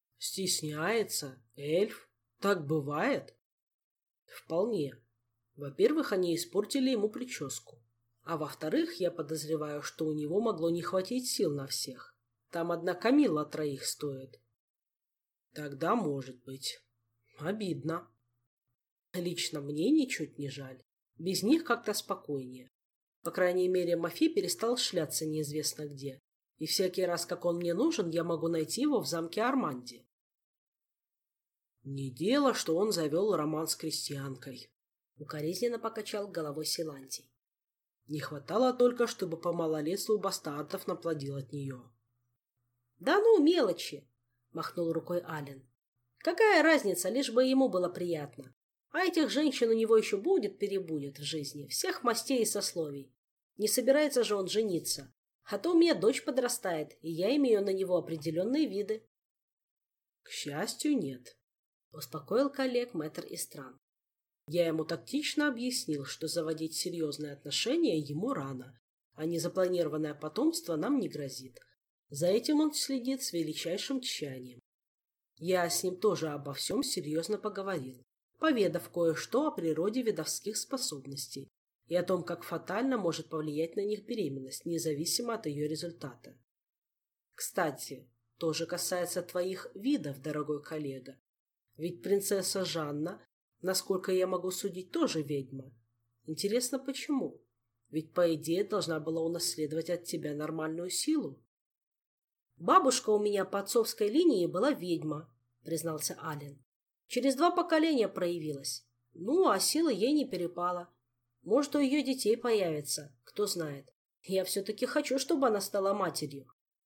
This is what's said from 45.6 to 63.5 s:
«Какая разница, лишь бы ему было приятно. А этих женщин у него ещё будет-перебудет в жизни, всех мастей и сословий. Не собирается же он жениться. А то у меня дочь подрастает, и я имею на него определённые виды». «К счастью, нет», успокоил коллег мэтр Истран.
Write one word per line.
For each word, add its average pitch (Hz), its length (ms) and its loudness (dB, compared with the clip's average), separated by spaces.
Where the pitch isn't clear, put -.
«Какая 349 460 6
разница, 208 440 4
лишь 247 220 0
бы 247 140 6
ему 262 240 6
было 180 200 2
приятно. 170 640 -6
А 359 140 2
этих 339 260 4
женщин 254 380 2
у 226 60 6
него 226 220 6
ещё 208 220 4
будет-перебудет 196 1040 0
в - 20 -10
жизни, 147 460 -6
всех - 340 -4
мастей 240 400 2
и 214 40 2
сословий. 147 680 -4
Не 208 100 2
собирается 262 560 4
же 202 100 0
он 190 140 0
жениться. 180 640 -2
А 208 140 -4
то 330 120 0
у 339 80 8
меня 330 160 8
дочь 208 300 4
подрастает, 233 760 0
и 165 120 -6
я 190 240 2
имею 240 260 6
на 202 100 2
него 190 240 2
определённые 165 720 2
виды». 208 400 -4
«К - 60 -20
счастью, 214 680 -2
нет», 135 380 -6
успокоил 220 540 0
коллег 247 440 -2
мэтр 156 360 -6
Истран. - 500 -10